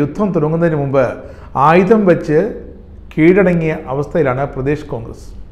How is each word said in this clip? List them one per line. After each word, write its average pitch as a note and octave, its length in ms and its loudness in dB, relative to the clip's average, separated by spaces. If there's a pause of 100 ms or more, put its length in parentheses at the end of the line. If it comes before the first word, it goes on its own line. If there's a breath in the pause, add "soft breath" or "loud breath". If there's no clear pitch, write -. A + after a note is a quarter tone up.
യുദ്ധം D3 340 -2
തുടങ്ങുന്നതിന് D#3+ 480 0
മുമ്പ് C3+ 220 2 (640 loud breath)
ആയുധം G3 320 4 (100)
വെച്ച് D3+ 280 2 (720)
കീഴടങ്ങിയ E3+ 600 4 (200)
അവസ്ഥയിലാണ് C#3 500 -2 (100)
പ്രദേശ് C#3+ 400 -4
കോൺഗ്രസ്. - 320 -12 (260)